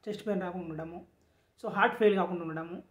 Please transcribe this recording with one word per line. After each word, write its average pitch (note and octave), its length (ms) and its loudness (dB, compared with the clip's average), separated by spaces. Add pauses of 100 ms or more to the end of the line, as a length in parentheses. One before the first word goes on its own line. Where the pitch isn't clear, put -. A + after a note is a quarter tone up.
చెస్ట్ G#3+ 220 -6
పెయిన్ F#3+ 180 0
రాకుండా F3 220 -6
ఉండడము, D#3+ 320 -8 (640)
so, - 40 -2
హార్ట్ G3+ 300 4
ఫెయిల్ G#3 220 8
కాకుండా F3 240 0
ఉండడము E3 320 -6 (140)